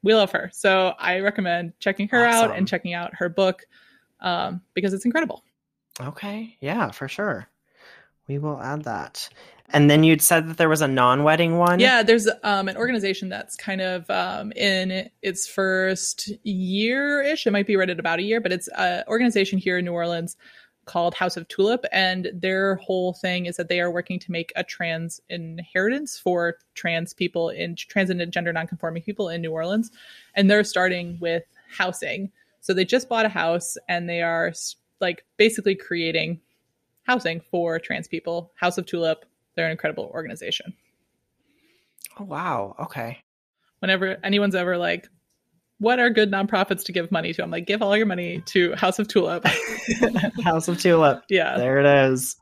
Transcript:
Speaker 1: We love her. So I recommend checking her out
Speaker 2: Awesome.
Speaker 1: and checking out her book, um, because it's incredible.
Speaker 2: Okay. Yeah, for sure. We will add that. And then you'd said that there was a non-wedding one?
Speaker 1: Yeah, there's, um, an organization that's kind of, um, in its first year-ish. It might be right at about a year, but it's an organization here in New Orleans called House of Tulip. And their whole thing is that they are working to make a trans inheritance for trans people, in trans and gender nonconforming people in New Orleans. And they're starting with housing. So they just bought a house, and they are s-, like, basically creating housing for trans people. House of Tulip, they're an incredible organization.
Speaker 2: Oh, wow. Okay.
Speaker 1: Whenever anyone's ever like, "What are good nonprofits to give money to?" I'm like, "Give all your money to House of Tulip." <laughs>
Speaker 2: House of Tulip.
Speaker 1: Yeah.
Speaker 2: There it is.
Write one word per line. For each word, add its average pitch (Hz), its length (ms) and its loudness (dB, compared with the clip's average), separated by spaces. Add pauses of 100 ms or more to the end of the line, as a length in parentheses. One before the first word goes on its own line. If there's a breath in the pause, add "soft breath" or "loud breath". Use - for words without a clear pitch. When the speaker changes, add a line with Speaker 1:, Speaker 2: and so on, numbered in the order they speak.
Speaker 1:
We 202 100 4
love 208 200 4
her. 185 200 -4
So 190 460 2
I 180 220 0
recommend 180 580 -2
checking 196 300 -2
her 240 160 4
out 233 220 4
Speaker 2:
Awesome. - 100 -2
Speaker 1:
and 190 120 0
checking 175 260 -4
out 175 200 -8
her 175 140 -4
book, 185 340 0 (560 soft breath)
um, 180 420 -4 (140)
because 185 180 0
it's 196 120 -6
incredible. 302 400 -2 (560)
Speaker 2:
Okay. 202 600 -10
Yeah, 160 300 -2
for - 160 -10
sure. 160 420 -6 (800 soft breath)
We 139 120 -6
will 147 220 -6
add 143 220 -6
that. 104 460 -10 (400 soft breath)
And 147 200 8
then 151 140 8
you'd 160 180 6
said 165 280 4
that 160 80 -10
there 165 120 4
was 156 140 2
a 143 60 2
non-wedding 147 720 4
one? 175 200 4
Speaker 1:
Yeah, 247 240 6
there's, 220 260 4 (140)
um, 196 260 0
an 190 80 -8
organization 196 520 -2
that's - 260 -10
kind 190 260 -6
of, 185 300 -4
um, 190 420 -4
in 190 580 -2 (120)
its 190 240 -4
first 190 840 -2 (140)
year-ish. 254 1040 -2
It 214 60 2
might 202 160 0
be 208 80 4
right 185 120 2
at 175 120 -4
about 170 180 0
a 180 40 -2
year, 220 180 0
but 180 120 -2
it's 180 240 -6
an 180 300 -2
organization 208 540 2
here 180 180 0
in 180 60 -2
New 175 80 -6
Orleans 170 440 -4 (500 soft breath)
called 175 280 -2
House 180 240 -2
of 165 100 -14
Tulip. 226 440 0
And 185 420 0
their 190 400 0
whole 185 400 -2
thing 180 320 -4
is 175 100 -8
that 170 140 -6
they 180 100 2
are 175 100 0
working 175 280 -4
to - 120 -12
make 170 240 -6
a - 80 -4
trans 165 560 -6 (120)
inheritance 175 880 -4
for 170 400 0 (160)
trans 170 400 -4
people, 170 340 -2
in 170 260 -6
trans 190 360 -2
and 175 200 -2
gender 170 220 -2
nonconforming 165 500 -6
people 196 280 -6
in 170 100 -6
New 160 100 -6
Orleans. 185 400 -2 (440 loud breath)
And 196 160 6
they're 208 120 6
starting 180 600 -2
with 170 220 -2 (300)
housing. 185 580 -6 (280)
So - 140 -2
they 185 100 2
just 254 240 0
bought 226 160 0
a 214 60 0
house, 170 480 -2 (100)
and 175 220 -4
they 170 100 -2
are 170 280 0
s-, - 280 -10 (240)
like, 180 240 -4 (140)
basically 214 360 4
creating 165 680 -4 (600)
housing 170 360 0
for 170 380 -2
trans - 280 -8
people. 170 480 -8
House 180 220 0
of 185 80 -4
Tulip, 160 400 -2 (300)
they're 165 100 0
an 160 80 -2
incredible - 400 -6
organization. - 640 -8 (1500)
Speaker 2:
Oh, 208 40 -12
wow. 147 540 -6
Okay. 123 460 -10 (540)
Speaker 1:
Whenever 190 440 0
anyone's 202 320 2
ever 180 220 0
like, 175 320 -2 (720)
"What 240 200 2
are 240 100 4
good 214 220 4
nonprofits 196 540 0
to - 80 -8
give 170 180 -2
money 170 240 -2
to?" 180 80 -6
I'm 170 80 -6
like, 170 160 -6
"Give 214 160 -2
all 202 140 4
your 220 100 4
money 175 400 -4
to 175 280 2
House 190 240 0
of 214 100 -2
Tulip." 170 380 0
<laughs> - 960 0
Speaker 2:
House 160 260 0
of 175 120 -2
Tulip. 160 480 6
Speaker 1:
Yeah. 180 300 2
Speaker 2:
There 131 220 2
it 139 320 8
is. 131 300 -2